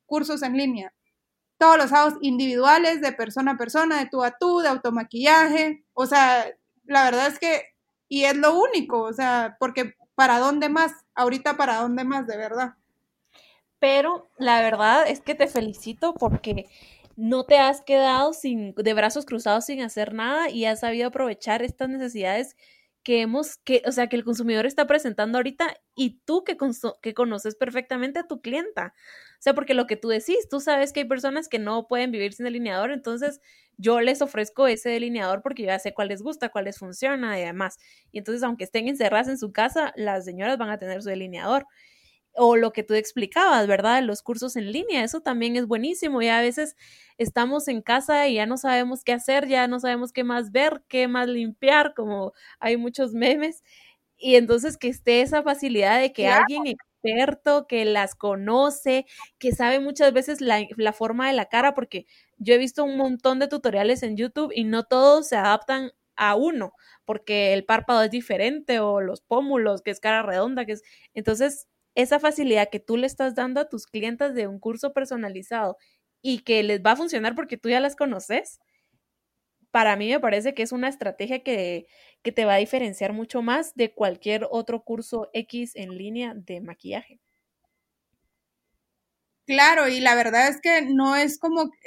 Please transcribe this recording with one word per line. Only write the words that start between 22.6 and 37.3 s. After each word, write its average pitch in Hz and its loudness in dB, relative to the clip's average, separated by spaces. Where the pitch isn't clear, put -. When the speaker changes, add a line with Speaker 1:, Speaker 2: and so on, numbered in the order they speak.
Speaker 2:
que 233 2
hemos, 233 -4
que, 254 0
o 269 -2
sea, 247 0
que 240 -2
el 233 -4
consumidor 226 0
está 277 0
presentando 240 0
ahorita 277 -2
y - -4
tú 349 -2
que 349 -4
conso-, 240 -6
que 220 -8
conoces 214 -4
perfectamente 254 -4
a 349 -6
tu 269 -10
clienta. 302 -6
O - -20
sea, 277 2
porque 277 -2
lo 240 0
que 214 -4
tú 226 -10
decís, 226 -2
tú 277 -6
sabes 277 0
que 285 -2
hay 262 -6
personas 269 -4
que 233 -4
no 220 -4
pueden 247 -2
vivir 202 -4
sin 240 -10
delineador, 233 -4
entonces 277 -6
yo 226 2
les 262 0
ofrezco 269 0
ese 226 -2
delineador 233 -2
porque 247 -8
yo 190 -4
ya 190 0
sé 196 -8
cuál 202 -4
les 196 -10
gusta, 269 -8
cuál 196 -6
les 196 -10
funciona 226 -4